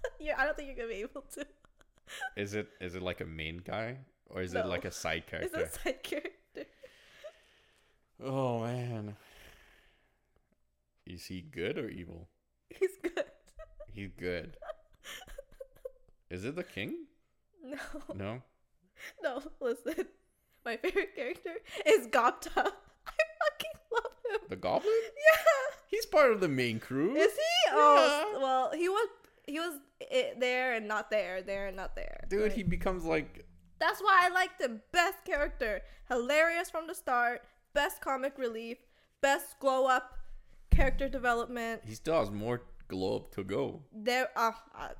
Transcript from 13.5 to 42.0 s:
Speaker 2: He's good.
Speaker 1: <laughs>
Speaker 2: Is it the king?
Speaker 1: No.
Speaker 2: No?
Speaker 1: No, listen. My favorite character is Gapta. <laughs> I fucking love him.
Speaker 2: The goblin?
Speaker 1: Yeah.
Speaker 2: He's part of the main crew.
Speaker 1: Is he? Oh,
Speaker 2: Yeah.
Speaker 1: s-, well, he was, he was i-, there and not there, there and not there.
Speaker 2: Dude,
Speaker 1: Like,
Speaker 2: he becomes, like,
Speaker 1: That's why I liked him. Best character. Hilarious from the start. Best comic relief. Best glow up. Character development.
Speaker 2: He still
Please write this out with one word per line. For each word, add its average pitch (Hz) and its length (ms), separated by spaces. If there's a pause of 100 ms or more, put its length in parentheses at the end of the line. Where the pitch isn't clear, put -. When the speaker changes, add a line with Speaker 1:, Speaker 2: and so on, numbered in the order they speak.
Speaker 2:
He's 101 240
good. 85 400 (840)
Speaker 1:
<laughs> - 880
Speaker 2:
Is 92 140
it 143 120
the 175 80
king? 269 420 (580)
Speaker 1:
No. 269 140 (360)
Speaker 2:
No? 190 280 (800)
Speaker 1:
No, 277 200 (180)
listen. 269 460 (580)
My 233 140
favorite 359 360
character 330 400 (320)
is 294 220
Gapta. 247 420
<laughs> - 60
I 269 60
fucking - 1160 (140)
love 480 200 (200)
him. 427 80 (100)
Speaker 2:
The - 60
goblin? 95 360
Speaker 1:
Yeah. 571 500 (440)
Speaker 2:
He's 440 200
part 285 260
of 208 80
the 185 80
main 123 320
crew. 151 340
Speaker 1:
Is 320 180
he? 659 400
Oh, 294 220 (400)
Speaker 2:
Yeah. - 20
Speaker 1:
s-, 269 60
well, 262 320
he 349 160
was, 415 180 (380)
he 294 120
was 339 160 (280)
i-, - 360
there 254 360
and 220 120
not 208 240
there, 185 300
there 196 280
and 190 80
not 190 200
there. - 320
Speaker 2:
Dude, 196 140
Speaker 1:
Like, 208 100
Speaker 2:
he 214 100
becomes, 175 420
like, 160 420 (320)
Speaker 1:
That's 370 220
why 381 240
I 359 40
liked 370 320
him. 240 220 (100)
Best 359 320
character. 269 560 (280)
Hilarious 311 600
from 330 180
the 339 80
start. 240 480 (300)
Best - 300
comic 277 340
relief. 233 400 (460)
Best 277 380
glow 262 260
up. 254 260 (580)
Character 269 380
development. 240 760
Speaker 2:
He 110 80
still 160 260